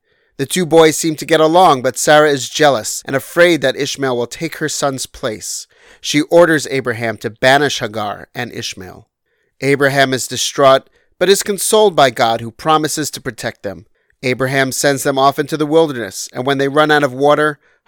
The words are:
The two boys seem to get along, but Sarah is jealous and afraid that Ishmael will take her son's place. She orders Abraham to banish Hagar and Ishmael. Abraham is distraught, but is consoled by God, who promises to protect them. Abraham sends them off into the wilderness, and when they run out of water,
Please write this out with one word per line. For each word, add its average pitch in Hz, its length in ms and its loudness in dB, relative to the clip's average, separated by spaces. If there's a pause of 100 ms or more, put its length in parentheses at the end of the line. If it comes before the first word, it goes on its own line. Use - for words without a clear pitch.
(360)
The 135 100 -6
two 185 180 -4
boys 160 320 4
seem 156 200 -4
to 143 100 -12
get 156 140 2
along, 160 420 4
but 127 160 -2
Sarah 151 320 4
is 135 180 -2
jealous 135 560 0
and 135 100 -6
afraid 170 460 2
that 131 160 -2
Ishmael 135 400 -4
will 120 100 -4
take - 300 -10
her 151 120 -6
son's 135 380 -4
place. - 600 -10 (340)
She 151 220 -2
orders 165 460 4
Abraham 117 500 -4
to 113 120 -8
banish 135 500 0
Hagar 104 540 -8
and 123 180 -10
Ishmael. 95 560 -14 (520)
Abraham 135 520 0
is 123 140 -4
distraught, 135 640 2 (300)
but 180 100 0
is 196 140 2
consoled 214 520 0
by 139 160 4
God, 117 300 0
who 113 100 -12
promises 156 640 -2
to 127 80 -14
protect 117 420 -10
them. 92 240 -12 (360)
Abraham 131 500 -2
sends 139 300 0
them 139 160 -2
off 135 200 2
into 151 180 -4
the 151 100 -2
wilderness, 147 680 -2
and 131 140 -8
when 139 120 0
they 139 100 0
run 151 220 2
out 147 140 2
of 127 80 -4
water, 147 480 0 (280)